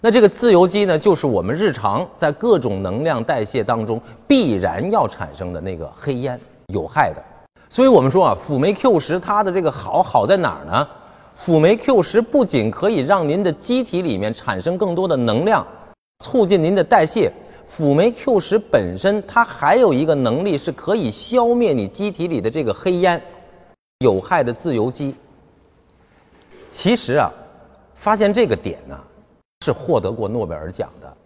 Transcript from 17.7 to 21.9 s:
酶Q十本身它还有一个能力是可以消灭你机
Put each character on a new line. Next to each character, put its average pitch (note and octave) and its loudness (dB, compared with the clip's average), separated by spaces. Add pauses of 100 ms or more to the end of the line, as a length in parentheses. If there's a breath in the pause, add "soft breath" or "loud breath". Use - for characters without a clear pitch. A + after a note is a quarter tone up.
酶 F3+ 4
Q A#3 0
十 G3 -2
本 F#2+ 0
身 G3+ 0
它 A#3 2
还 - 0
有 A#3 4
一 C#3 0
个 D#3 2
能 C3 0
力 F#3 -2
是 D3+ -6
可 F3 -4
以 D3+ -2
消 A#3+ 0
灭 A#3 2
你 G#2+ -2
机 G3+ -6